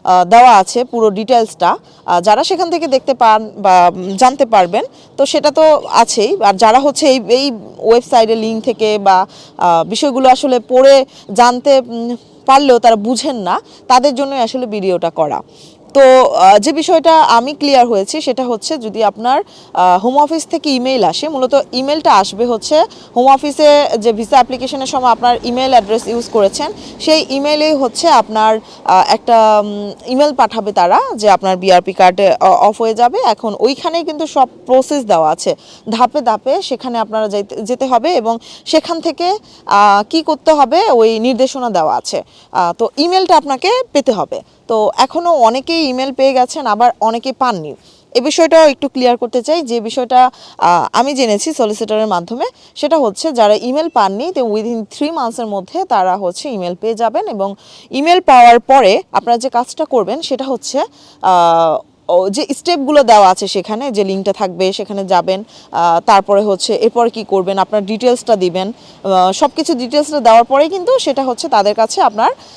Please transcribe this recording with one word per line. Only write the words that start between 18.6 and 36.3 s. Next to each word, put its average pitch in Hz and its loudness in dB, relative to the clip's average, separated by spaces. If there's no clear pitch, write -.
যদি 220 -6
আপনার, 233 -2
আহ, 180 2
হোম 254 0
অফিস 294 -2
থেকে 311 -6
ইমেইল 254 -2
আসে, - -4
মূলত 262 -4
ইমেইলটা 285 -2
আসবে 208 0
হচ্ছে 302 0
হোম 247 2
অফিসে 294 2
যে 220 0
ভিসা 220 -2
অ্যাপ্লিকেশনের 254 -2
সময় 254 -2
আপনার 240 0
ইমেইল 254 -2
অ্যাড্রেস 226 0
ইউজ 226 -6
করেছেন, 214 -2
সেই 311 0
ইমেইলেই 302 -2
হচ্ছে 269 -2
আপনার, 220 2
আহ, - 2
একটা, 214 2
উম, 208 -10
ইমেইল 277 0
পাঠাবে 220 -2
তারা 185 2
যে 208 2
আপনার 190 0
বিআরপি 180 0
কার্ড, 185 2
আহ, 190 2
অফ 202 2
হয়ে 226 -2
যাবে। 240 0
এখন 220 -2
ওইখানেই 311 -2
কিন্তু 311 -6
সব 269 0
প্রসেস 262 0
দেওয়া 165 0
আছে, 170 -4
ধাপে 233 -2
ধাপে 247 -2